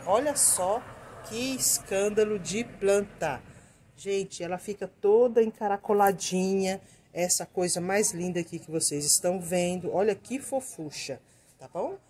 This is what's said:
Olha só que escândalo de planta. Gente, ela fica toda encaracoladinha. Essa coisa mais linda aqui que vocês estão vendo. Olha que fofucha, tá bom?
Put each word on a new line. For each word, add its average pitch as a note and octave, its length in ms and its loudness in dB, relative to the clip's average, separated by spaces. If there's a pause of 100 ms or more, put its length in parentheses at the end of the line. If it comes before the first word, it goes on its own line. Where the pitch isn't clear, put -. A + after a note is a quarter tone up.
Olha C4+ 300 2
só G3 460 2 (460)
que B3+ 280 -4
escândalo G#3 800 0
de F#3 260 -4
planta. G3 760 -2 (540)
Gente, G3 480 -6
ela F3 140 -6
fica G3 300 -8
toda A3+ 540 6
encaracoladinha. G3 1400 2 (320)
Essa F3 320 0
coisa F3+ 340 -2
mais G3 320 0
linda F3+ 280 -4
aqui E3+ 200 -6
que - 100 -16
vocês D3+ 360 -2
estão F3+ 340 2
vendo. F3 540 -2
Olha G3+ 200 2
que A#3 260 -8
fofucha, D#3+ 800 -8 (380)
tá C3 160 -20
bom? D4+ 240 -6 (120)